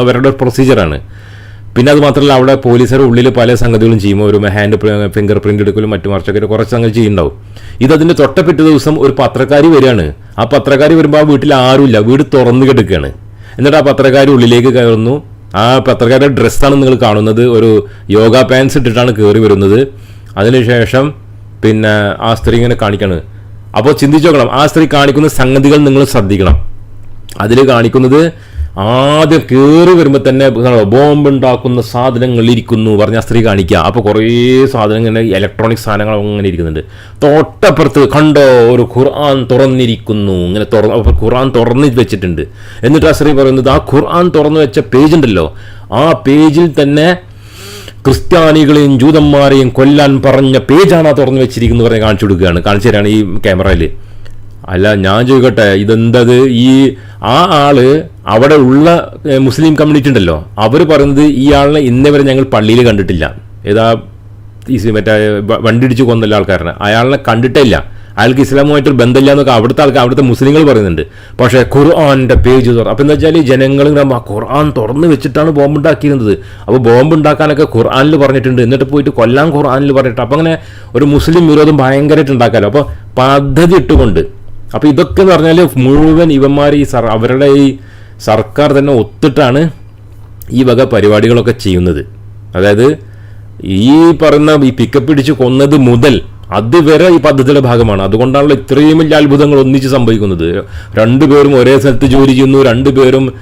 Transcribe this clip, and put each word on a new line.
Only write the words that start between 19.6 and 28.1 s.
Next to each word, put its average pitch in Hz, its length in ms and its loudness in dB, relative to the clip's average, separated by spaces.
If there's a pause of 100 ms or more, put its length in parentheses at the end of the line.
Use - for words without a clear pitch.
അതിനുശേഷം 120 640 0 (560)
പിന്നെ 110 340 0 (320)
ആ 113 120 0
സ്ത്രീ 117 200 -2
ഇങ്ങനെ 120 240 -2
കാണിക്കാണ്. 101 320 -4 (640)
അപ്പോൾ 123 220 0
ചിന്തിച്ചു 147 280 0
നോക്കണം, 139 200 0 (120)
ആ - 100 2
സ്ത്രീ 160 140 0 (140)
കാണിക്കുന്ന 139 300 2 (120)
സംഗതികൾ 135 380 2 (100)
നിങ്ങൾ 135 240 2
ശ്രദ്ധിക്കണം. 95 440 0 (880)
അതിൽ 113 140 2 (140)
കാണിക്കുന്നത് 127 500 2 (680)